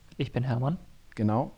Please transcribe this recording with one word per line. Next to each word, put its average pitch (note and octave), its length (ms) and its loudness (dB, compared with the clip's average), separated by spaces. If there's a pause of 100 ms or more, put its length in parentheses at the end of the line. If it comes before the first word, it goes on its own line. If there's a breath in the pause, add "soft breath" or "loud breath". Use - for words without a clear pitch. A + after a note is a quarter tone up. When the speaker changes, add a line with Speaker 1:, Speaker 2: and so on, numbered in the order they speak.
(160)
Speaker 1:
Ich C#3 160 -4
bin A#2+ 120 0
Hermann. C3 340 0 (360)
Speaker 2:
Genau, A#2 440 2